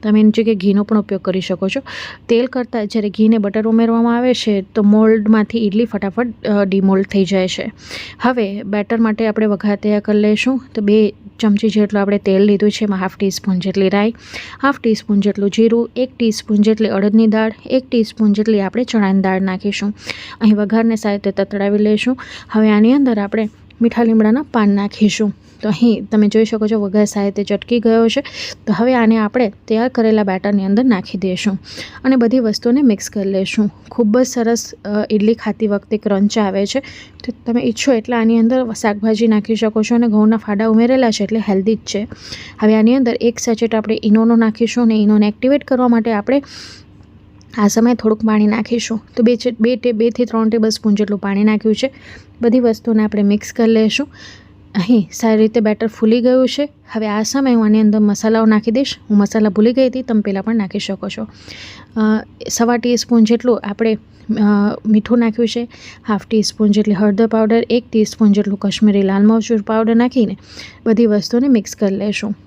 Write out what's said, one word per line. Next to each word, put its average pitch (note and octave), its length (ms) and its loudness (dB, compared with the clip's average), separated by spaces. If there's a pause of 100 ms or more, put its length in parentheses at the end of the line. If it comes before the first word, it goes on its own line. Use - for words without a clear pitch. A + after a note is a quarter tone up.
તમે G#3+ 160 2
એની G#3+ 120 6
જગ્યાએ A3 240 0
ઘીનો G3 280 0
પણ G#3+ 160 0
ઉપયોગ G3+ 220 -6
કરી F#3 200 -4
શકો F#3 260 -4
છો. C4+ 140 -6 (480)
તેલ A#3 160 2
કરતાં A#3+ 420 -6
જ્યારે G#3 220 -2
ઘી G#3+ 180 2
ને A3+ 100 4
બટર G#3+ 300 -2
ઉમેરવામાં A#3 500 2
આવે B3 160 0
છે, G#3 280 -2
તો G3+ 220 -4
મોલ્ડમાંથી G#3+ 840 2
ઇડલી G#3 180 0
ફટાફટ, A3 600 -6
અ, G3+ 180 0
ડિમોલ્ડ F#3+ 420 2
થઈ G3 200 0
જાય F#3 220 -2
છે. - 240 -8 (500)
હવે A3 420 -2
બેટર G#3 340 -4
માટે A3 300 0
આપણે G#3+ 180 0
વઘાર G#3 300 0
તૈયાર G#3 240 0
કરી G#3+ 200 0
લઈશું. G#3+ 420 0 (140)
તો A3+ 60 -4
બે G#3 320 2 (260)
ચમચી G#3+ 300 2
જેટલું G#3 320 0
આપણે G3+ 160 0
તેલ F#3+ 240 0
લીધું G#3 300 2
છે, - 140 -4
એમાં G3 140 -2
હાફ F#3+ 180 -6
ટીસ્પૂન F#3+ 420 -2
જેટલી F#3+ 300 0
રાઈ, G#3 240 0 (480)
હાફ C#4 180 -2
ટીસ્પૂન G#3+ 400 0
જેટલું G3+ 300 0
જીરું, A3+ 460 2
એક B3+ 140 -2 (100)
ટીસ્પૂન A3 380 -2
જેટલી A3 320 2
અડદની G#3 380 2
દાળ, A3 260 0 (120)
એક C4 240 -2
ટીસ્પૂન A3 440 0
જેટલી G#3+ 280 0
આપણે G3 220 -4
ચણાની G3 380 0
દાળ F#3+ 200 0
નાખીશું. G3 540 -6 (460)
અહીં G#3+ 140 4
વઘારને A3 400 0
સારી G#3 220 -4
રીતે G3+ 140 -4
તતડાવી G3+ 480 -2
લઈશું. G#3+ 380 0 (340)
હવે G#3+ 200 2
આની G#3+ 220 4
અંદર C4 260 2
આપણે G#3+ 300 -4 (320)
મીઠા A#3 220 0
લીમડાના A3+ 500 2
પાન G#3+ 160 2
નાખીશું. G3+ 680 -2 (260)
તો G#3+ 80 -4
અહીં G#3 360 0
તમે G#3 220 2
જોઈ A3 180 2
શકો A3 220 -4
છો, A3 120 -2
વઘાર G3+ 260 0
સારી G3+ 200 -4
રીતે G3+ 180 -4
ચટકી G#3 360 -2
ગયો A3+ 280 2
છે. B3 140 -2 (460)
તો G#3+ 80 0
હવે A#3+ 200 0
આને A3+ 220 2
આપણે G#3+ 360 -2 (140)
તૈયાર A3+ 220 0
કરેલા A3 340 0
બેટરની G3 420 -2
અંદર G3+ 180 2
નાખી G#3+ 340 -2
દઈશું F#3+ 420 -4 (440)
અને C4 120 2
બધી A#3+ 240 2
વસ્તુને A#3+ 420 0
મિક્સ A3+ 280 0
કરી G3 220 -4
લઈશું. G3 400 -2 (200)
ખૂબ A#3 280 0
જ B3+ 80 2
સરસ, A#3 440 -4 (140)
અ, - 20 -10 (240)
ઇડલી G#3+ 220 2
ખાતી A3 340 -4
વખતે G3+ 300 -4
ક્રંચ G3+ 400 0
આવે G3 280 0
છે. C4 140 -4 (480)
તો B3 60 -8 (120)
તમે A#3 160 -2
ઈચ્છો B3 300 -2
એટલા A#3+ 260 0
આની A3+ 200 2
અંદર A#3 360 0
શાકભાજી G#3+ 540 0
નાખી G#3+ 280 0
શકો A3 260 -2
છો A#3+ 140 0
અને A#3+ 120 2
ઘઉંના G#3+ 300 2
ફાડા G#3+ 300 -2
ઉમેરેલા A#3 440 2
છે, G#3+ 120 -2
એટલે A3 160 -2 (100)
હેલ્ધી F#3+ 260 0
જ - 20 -8
છે. G#3 300 -8 (520)
હવે G#3+ 160 4
આની A3 200 4
અંદર A#3+ 260 0
એક A#3 180 -2
સેચેટ A3+ 360 -2
આપણે G#3+ 280 -2
ઈનોનો A3+ 320 4
નાખીશું A3+ 480 0
અને A3 200 2
ઈનોને G#3 240 4
એક્ટિવેટ C4+ 360 0
કરવા B3+ 240 0
માટે A#3 240 2
આપણે A3+ 300 0 (1160)
આ G#3 100 2
સમયે A#3 260 2
થોડુંક A3 320 -2
પાણી G#3+ 220 2
નાખીશું. A3 540 -4 (160)
તો A#3+ 60 2
બે A#3+ 120 4
છે, A#3 260 -4
બે A#3+ 140 2
ટે-, B3 160 -2
બે A3+ 180 0
થી A#3+ 160 -2
ત્રણ A3+ 240 0
ટેબલ A3 200 0
સ્પૂન G#3 260 -2
જેટલું G3+ 240 -2
પાણી G3 240 -2
નાખ્યું G#3+ 320 0
છે. C4+ 180 -4 (480)
બધી A#3 180 2
વસ્તુને A3+ 440 0
આપણે G#3 200 -2
મિક્સ G3+ 300 -2
કરી A3+ 200 2
લઈશું. A3 340 0 (680)
અહીં G3+ 380 2
સારી A3 240 0
રીતે A3 220 2
બેટર G#3+ 280 -2
ફૂલી A3+ 340 0
ગયું B3+ 260 2
છે. C#4+ 220 -4 (220)
હવે A3 160 -4
આ G#3 160 -2
સમયે C4 300 0
હું A3+ 120 2
આની G#3+ 140 4
અંદર G#3+ 200 2
મસાલાઓ A3 460 0
નાખી A3 260 2
દઈશ. C4 240 -2 (140)
હું G#3 80 2
મસાલા G#3+ 320 2
ભૂલી G#3+ 240 2
ગઈ C4 140 2
હતી, B3+ 140 -4
તમે A3 200 -2
પહેલાં G3 220 -4
પણ A3+ 120 -2
નાખી G#3 240 -4
શકો G3 300 -8
છો. A3 180 -10 (720)
અ, G#3+ 260 0 (260)
સવા A#3 280 0
ટીસ્પૂન A#3 460 2
જેટલું A#3 400 2
આપણે, A3 300 -2
અ, - 460 -8 (460)
મીઠું A3 340 2
નાખ્યું A3+ 280 0
છે, A#3+ 220 -6 (380)
હાફ G#3 200 -4
ટીસ્પૂન G#3+ 440 0
જેટલી G#3 220 2
હળદર G#3 340 2
પાવડર, A3 420 0
એક A#3 220 0
ટીસ્પૂન G#3+ 400 2
જેટલું G3+ 280 0
કશ્મીરી G3+ 420 0
લાલ G3 240 2
મરચું A3 340 2
પાવડર A3 360 0
નાખીને A#3 420 0 (480)
બધી A3+ 200 2
વસ્તુને A3+ 420 0
મિક્સ A#3 280 0
કરી G3 200 -2
લઈશું. G3+ 520 -6